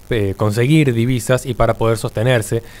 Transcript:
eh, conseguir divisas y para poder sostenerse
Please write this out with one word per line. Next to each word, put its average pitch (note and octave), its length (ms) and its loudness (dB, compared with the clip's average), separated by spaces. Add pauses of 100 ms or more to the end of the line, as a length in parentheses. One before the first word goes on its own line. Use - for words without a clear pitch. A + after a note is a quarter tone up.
eh, G#2 300 0
conseguir B2 560 2
divisas B2 500 0
y C3 80 -6
para A2+ 220 2
poder A2+ 240 0
sostenerse A#2 640 -2 (180)